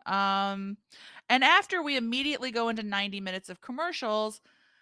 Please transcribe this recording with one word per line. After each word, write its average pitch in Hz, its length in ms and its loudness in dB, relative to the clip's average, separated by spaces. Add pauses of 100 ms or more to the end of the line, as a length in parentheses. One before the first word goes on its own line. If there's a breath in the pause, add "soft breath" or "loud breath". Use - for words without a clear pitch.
Um, 196 720 0 (500 loud breath)
and 262 160 4
after 359 400 4
we 285 140 0
immediately 254 540 -2
go 233 180 0
into 226 140 -2
ninety 202 360 -2
minutes 185 300 -8
of 180 100 -12
commercials, 240 800 -2 (420 soft breath)